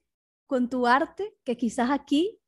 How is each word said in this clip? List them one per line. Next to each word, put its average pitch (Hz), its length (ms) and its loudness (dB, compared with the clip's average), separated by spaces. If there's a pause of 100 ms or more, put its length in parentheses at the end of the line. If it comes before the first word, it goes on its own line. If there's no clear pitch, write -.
(460)
con 247 220 0
tu 247 180 -2
arte, 320 480 0 (100)
que 233 120 -4
quizás 240 340 -2
aquí 294 580 -2